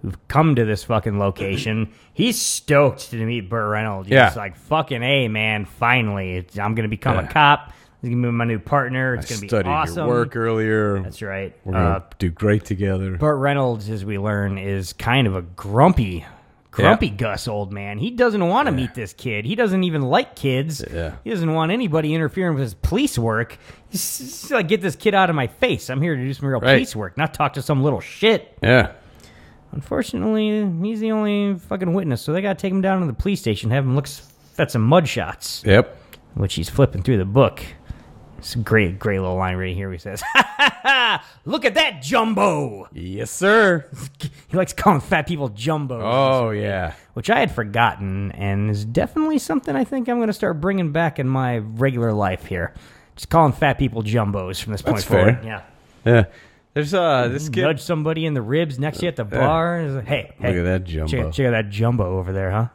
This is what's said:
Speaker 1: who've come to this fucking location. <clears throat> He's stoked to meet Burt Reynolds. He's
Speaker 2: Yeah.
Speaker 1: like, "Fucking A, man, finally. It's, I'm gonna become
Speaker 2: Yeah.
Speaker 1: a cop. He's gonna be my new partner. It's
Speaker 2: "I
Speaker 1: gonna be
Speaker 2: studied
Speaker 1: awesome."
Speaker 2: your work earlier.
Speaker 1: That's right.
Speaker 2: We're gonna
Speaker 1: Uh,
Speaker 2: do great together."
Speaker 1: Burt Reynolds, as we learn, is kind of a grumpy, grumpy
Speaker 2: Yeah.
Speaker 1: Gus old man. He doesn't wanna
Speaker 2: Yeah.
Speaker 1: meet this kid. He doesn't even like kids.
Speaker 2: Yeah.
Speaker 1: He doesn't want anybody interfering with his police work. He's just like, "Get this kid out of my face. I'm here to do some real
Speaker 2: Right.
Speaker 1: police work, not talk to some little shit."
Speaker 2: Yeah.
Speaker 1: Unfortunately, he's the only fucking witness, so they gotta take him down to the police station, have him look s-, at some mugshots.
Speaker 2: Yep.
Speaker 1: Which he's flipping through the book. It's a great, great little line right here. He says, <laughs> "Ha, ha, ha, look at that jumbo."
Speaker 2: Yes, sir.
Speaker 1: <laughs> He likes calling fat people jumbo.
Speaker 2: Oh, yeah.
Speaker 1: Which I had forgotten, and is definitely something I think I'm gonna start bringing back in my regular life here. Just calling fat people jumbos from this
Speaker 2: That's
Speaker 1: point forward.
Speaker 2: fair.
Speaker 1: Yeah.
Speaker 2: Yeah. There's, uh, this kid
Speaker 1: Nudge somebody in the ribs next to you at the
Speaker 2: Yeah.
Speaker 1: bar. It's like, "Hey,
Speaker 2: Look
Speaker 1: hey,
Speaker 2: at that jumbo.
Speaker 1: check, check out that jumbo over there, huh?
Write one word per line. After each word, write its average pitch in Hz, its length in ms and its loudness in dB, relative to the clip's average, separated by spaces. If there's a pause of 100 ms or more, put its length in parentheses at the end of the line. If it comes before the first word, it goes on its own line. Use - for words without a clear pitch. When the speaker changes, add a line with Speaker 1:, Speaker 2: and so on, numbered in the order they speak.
Speaker 1:
who've - 260 -10
come 156 280 2
to 120 80 2
this 107 200 -2
fucking 107 340 -2
location. 101 720 -2 (100)
<clears throat> - 100 -20
He's 226 280 0
stoked - 720 2
to 120 140 -8
meet 110 240 -4
Burt 107 220 -2
Reynolds. 104 380 -4
He's 113 60 2
Speaker 2:
Yeah. 123 220 8
Speaker 1:
like, 101 200 -10
"Fucking 151 460 -4
A, 131 260 2
man, 107 360 -2
finally. 107 720 0
It's, 90 220 -8
I'm 104 160 -2
gonna 110 140 -2
become 113 280 -2
Speaker 2:
Yeah. 95 80 -2
Speaker 1:
a - 80 -10
cop. 147 400 4 (300)
He's 123 80 -6
gonna 120 180 0
be 120 40 -2
my 117 120 0
new 117 140 -2
partner. 131 560 -2
It's - 120 -6
Speaker 2:
"I 123 80 -6
Speaker 1:
gonna 104 60 -6
be 101 80 -12
Speaker 2:
studied 101 220 0
Speaker 1:
awesome." 147 360 -2
Speaker 2:
your - 20 0
work 120 280 0
earlier. 110 640 0
Speaker 1:
That's 98 220 -10
right. 98 420 -8
Speaker 2:
We're 95 80 -4
gonna 90 120 2 (120)
Speaker 1:
Uh, 92 40 -4 (180)
Speaker 2:
do 90 120 0
great 104 340 2
together." 95 520 -2
Speaker 1:
Burt 147 220 2
Reynolds, 131 500 0
as 107 160 -6
we 101 140 -6
learn, 101 400 -2
is 98 340 -4
kind 123 340 2
of 95 80 0
a 92 80 -4
grumpy, 101 800 2 (460)
grumpy 160 380 4
Speaker 2:
Yeah. 104 60 -6
Speaker 1:
Gus 101 340 -4
old 104 240 -6
man. 104 260 -10
He 151 140 -4
doesn't 226 360 2
wanna 220 220 2
Speaker 2:
Yeah. 147 60 0
Speaker 1:
meet 127 180 -4
this 110 180 -8
kid. 107 340 -6
He 185 100 -2
doesn't 190 260 2
even 160 200 0
like 160 340 0
kids. 139 560 -2
Speaker 2:
Yeah. 82 200 -6 (120)
Speaker 1:
He 220 60 -8
doesn't 165 220 0
want 160 200 0
anybody 160 420 0
interfering 165 400 -2
with 135 80 -2
his 110 120 -4
police - 440 -2
work. 113 400 -2 (320)
He's - 280 -6
just - 340 -14
like, 214 160 0
"Get 196 120 2
this 175 140 -2
kid - 200 0
out 190 140 6
of 165 60 0
my 131 140 0
face. - 420 -2
I'm 131 100 -2
here 165 140 0
to 127 80 -4
do 135 100 -4
some 139 160 -4
real 131 120 0
Speaker 2:
Right. 127 140 6
Speaker 1:
police 247 200 2
work, 101 220 -8
not 151 180 -2
talk 143 200 0
to 139 80 -6
some 139 200 0
little 135 180 2
shit." - 640 0
Speaker 2:
Yeah. 117 260 6 (840)
Speaker 1:
Unfortunately, 214 960 -2 (160)
he's 214 180 -4
the 220 120 -2
only 208 420 0 (140)
fucking 180 240 -2
witness, 160 300 -2
so 151 100 -4
they 170 80 0
gotta 196 180 -2
take 190 140 -2
him 190 80 2
down 190 200 2
to 175 60 0
the 135 60 -2
police 165 280 -2
station, 110 300 -2
have 135 140 2
him 127 120 2
look 139 100 0
s-, - 160 -14 (340)
at 156 140 0
some 110 180 2
mugshots. 131 760 0
Speaker 2:
Yep. 107 280 6 (400)
Speaker 1:
Which 98 200 -2
he's 80 160 -4
flipping 127 320 2
through 123 160 2
the 92 80 0
book. 107 340 2 (800)
It's - 160 -14
a 123 40 -2
great, 104 400 2
great 101 200 0
little 92 180 -2
line 92 200 0
right 92 180 -4
here. 98 180 -6
He 87 60 -10
says, - 240 -12
<laughs> - 100 -8
"Ha, - 240 2
ha, 285 260 2
ha, 240 420 2 (200)
look 277 220 -2
at 208 80 0
that 269 280 0
jumbo." 170 920 0
Speaker 2:
Yes, 95 360 -8
sir. 190 600 4
Speaker 1:
<laughs> - 60 -14 (520)
He - 80 -2
likes 185 160 0
calling 156 280 4
fat 156 260 0
people 143 240 -4
jumbo. 127 520 -4
Speaker 2:
Oh, 127 500 2
yeah. 98 420 -2 (180)
Speaker 1:
Which - 160 -6
I 233 120 4
had 208 120 2
forgotten, 101 800 -2
and 101 380 0
is 104 160 -2
definitely 311 520 0
something 285 380 -2
I 262 80 0
think 254 240 -4
I'm 240 100 0
gonna 220 140 0
start 175 300 -2
bringing 180 300 0
back 165 260 0
in 131 100 -2
my 127 300 0
regular 113 560 0
life 98 320 0
here. 87 260 -4 (440)
Just - 120 -16
calling 156 240 6
fat 139 240 2
people 113 260 -2
jumbos 101 600 -2
from 110 100 -6
this 101 80 -6
Speaker 2:
That's - 240 -2
Speaker 1:
point - 0 -
forward. 107 380 6
Speaker 2:
fair. - 20 -12
Speaker 1:
Yeah. 110 160 -10 (460)
Speaker 2:
Yeah. 117 180 8 (500)
There's, 151 200 -2
uh, 151 340 4
this 147 200 -4
kid 127 140 0
Speaker 1:
Nudge 143 180 2
somebody 160 440 -2
in 156 100 -2
the 127 80 -2
ribs 139 360 0
next 151 200 -4
to 175 80 -2
you - 20 0
at 160 80 -4
the 117 140 -4
Speaker 2:
Yeah. 123 100 -4
Speaker 1:
bar. 165 400 2
It's 143 140 -4
like, 131 120 -6
"Hey, 131 320 -2
Speaker 2:
Look 123 140 0
Speaker 1:
hey, 87 80 0
Speaker 2:
at - 40 0
that 90 200 0
jumbo. 78 260 -4
Speaker 1:
check, 78 220 -2
check 131 140 0
out 123 40 2
that 110 200 -2
jumbo 104 480 0
over 92 140 -4
there, 95 200 -2
huh? 113 220 0